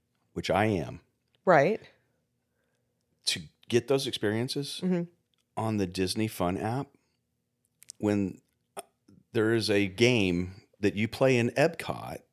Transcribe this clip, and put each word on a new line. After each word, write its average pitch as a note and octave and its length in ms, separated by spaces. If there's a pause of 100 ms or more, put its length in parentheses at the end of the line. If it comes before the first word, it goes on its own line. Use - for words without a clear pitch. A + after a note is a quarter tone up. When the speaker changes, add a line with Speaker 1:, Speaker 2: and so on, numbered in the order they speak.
(340)
Speaker 1:
which - 160
I F#2+ 160
am, D#2 340 (440)
Speaker 2:
Right. F3 360 (1500)
Speaker 1:
to - 140 (280)
get A#2 200
those C3+ 180
experiences A#2+ 800
Speaker 2:
Mm-hmm. F3+ 180 (540)
Speaker 1:
on A2 220
the G2 80
Disney F#2+ 420
Fun F2+ 280
app, A#2+ 320 (1080)
when, G#2 420 (360)
uh, - 60 (500)
there A2+ 220
is G#2+ 160
a G2+ 160
game F#2+ 680 (280)
that G2+ 160
you A2 120
play C3 300
in A#2 140
Epcot. - 640 (140)